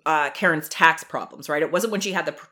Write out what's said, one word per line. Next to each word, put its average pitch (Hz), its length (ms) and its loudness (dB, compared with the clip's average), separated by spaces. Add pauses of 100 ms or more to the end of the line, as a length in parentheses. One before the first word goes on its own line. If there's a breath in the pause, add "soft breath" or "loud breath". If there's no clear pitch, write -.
uh, 151 260 2
Karen's 160 380 0
tax 160 340 4
problems, - 460 -10
right? 151 140 0
It 151 100 -2
wasn't 208 200 -2
when 196 100 -4
she 196 100 -6
had 170 140 -4
the 147 60 -4
pr-, - 200 -14